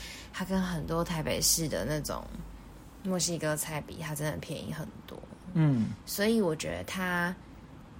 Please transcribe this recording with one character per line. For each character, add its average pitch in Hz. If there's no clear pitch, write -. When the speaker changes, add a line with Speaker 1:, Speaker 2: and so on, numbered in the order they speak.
Speaker 1:
它 190
跟 190
很 180
多 165
台 170
北 98
市 160
的 98
那 151
种 73
墨 185
西 170
哥 151
菜 151
比， -
它 156
真 151
的 -
便 -
宜 -
很 156
多。 -
Speaker 2:
嗯。 139
Speaker 1:
所 202
以 226
我 170
觉 156
得 90
它 180